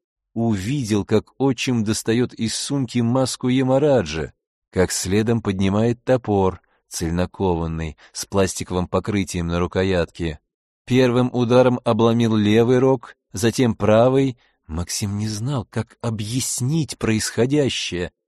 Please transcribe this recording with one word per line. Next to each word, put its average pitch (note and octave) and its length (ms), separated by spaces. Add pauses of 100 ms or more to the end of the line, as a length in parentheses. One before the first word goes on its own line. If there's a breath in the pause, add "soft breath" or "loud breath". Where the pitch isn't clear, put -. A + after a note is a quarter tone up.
(340)
увидел, A2 680
как - 340
отчим B2+ 460
достает A2+ 500
из A2 200
сумки C3+ 440
маску B2+ 500
Ямараджа, B2+ 840 (380)
как F2+ 220
следом G#2+ 500
поднимает G2+ 640
топор, G2+ 560 (280)
цельнокованный, E2 1080 (160 soft breath)
с - 140
пластиковым F#2 640
покрытием F#2 600
на E2+ 100
рукоятке. F2 840 (460)
Первым B2 460
ударом B2 520
обломил A2+ 520
левый A2+ 420
рог, C3 380 (160)
затем A2+ 420
правый. B2 640 (280)
Максим F#2 520
не G#2+ 100
знал, A2+ 400
как - 320
объяснить A#2+ 1000
происходящее, A2 1120 (160)